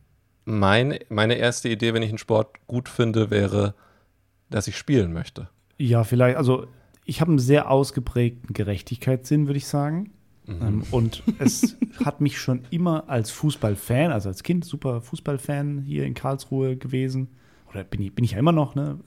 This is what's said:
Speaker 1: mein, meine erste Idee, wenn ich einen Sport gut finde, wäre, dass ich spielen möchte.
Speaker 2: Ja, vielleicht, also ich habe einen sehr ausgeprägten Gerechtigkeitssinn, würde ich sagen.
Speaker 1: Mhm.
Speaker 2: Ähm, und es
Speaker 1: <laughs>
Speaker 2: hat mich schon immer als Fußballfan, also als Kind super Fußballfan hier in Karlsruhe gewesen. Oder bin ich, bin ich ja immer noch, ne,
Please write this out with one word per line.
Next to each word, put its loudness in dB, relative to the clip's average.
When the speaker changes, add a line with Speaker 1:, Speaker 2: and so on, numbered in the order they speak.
Speaker 1:
mein, 2
meine 2
erste 0
Idee, 0
wenn 0
ich -2
einen -6
Sport -2
gut -4
finde, 2
wäre, 2
dass -2
ich -8
spielen 2
möchte. -8
Speaker 2:
Ja, 4
vielleicht, 4
also 2
ich -6
habe 4
einen 6
sehr 4
ausgeprägten 0
Gerechtigkeitssinn, 0
würde 0
ich -6
sagen. -2
Speaker 1:
Mhm. -8
Speaker 2:
Ähm, 0
und 0
es 0
Speaker 1:
<laughs> -4
Speaker 2:
hat -2
mich 0
schon -2
immer -2
als -2
Fußballfan, 0
also -2
als -10
Kind 0
super -4
Fußballfan -4
hier -4
in -4
Karlsruhe -4
gewesen. -4
Oder -8
bin -6
ich, -6
bin 0
ich 2
ja -4
immer 6
noch, 2
ne, -4